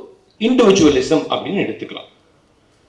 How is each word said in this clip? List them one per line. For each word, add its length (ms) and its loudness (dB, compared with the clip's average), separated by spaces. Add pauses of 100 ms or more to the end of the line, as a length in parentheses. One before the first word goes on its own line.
(400)
இண்டிவிஜுவலிசம் 880 2
அப்படின்னு 360 -4
எடுத்துக்கலாம். 460 -12 (800)